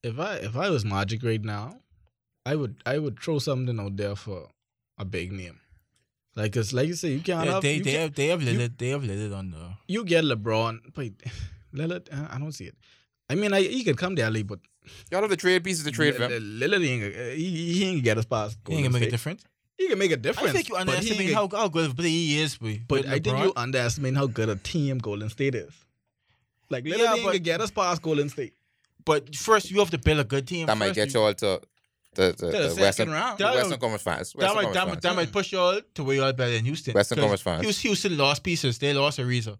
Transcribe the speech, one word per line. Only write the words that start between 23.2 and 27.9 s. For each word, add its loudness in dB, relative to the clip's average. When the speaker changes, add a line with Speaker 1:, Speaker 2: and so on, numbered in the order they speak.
Speaker 1:
think 0
Speaker 2:
LeBron. 2
Speaker 1:
you 4
underestimate 0
how 2
good 0
a 0
team -2
Golden -4
State -2
is. -8
Like, -6
Lillard -2
Speaker 2:
Yeah, 6
Speaker 1:
ain't 0
Speaker 2:
but 2
Speaker 1:
gonna 2
get 0
us -2
past 0